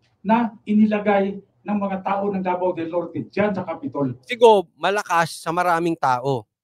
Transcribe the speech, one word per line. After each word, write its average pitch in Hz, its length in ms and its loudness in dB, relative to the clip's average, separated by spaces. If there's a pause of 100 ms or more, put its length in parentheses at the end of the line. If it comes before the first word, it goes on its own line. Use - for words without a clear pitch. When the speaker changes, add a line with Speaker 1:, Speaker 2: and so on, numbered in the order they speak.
(240)
Speaker 1:
na 226 400 2
inilagay 208 760 2 (220)
ng 208 160 -2
mga 190 240 -4
tao 196 300 -2
ng 185 100 -2
Davao 180 320 -2
del 160 160 -6
Norte 170 400 -4
dyan 202 240 0
sa 185 80 -6
Capitol. 143 640 -6
Speaker 2:
Si 240 80 -6
Gob, 220 400 4
malakas 170 640 -2
sa 165 160 -6
maraming 170 400 0
tao. 131 540 -2 (160)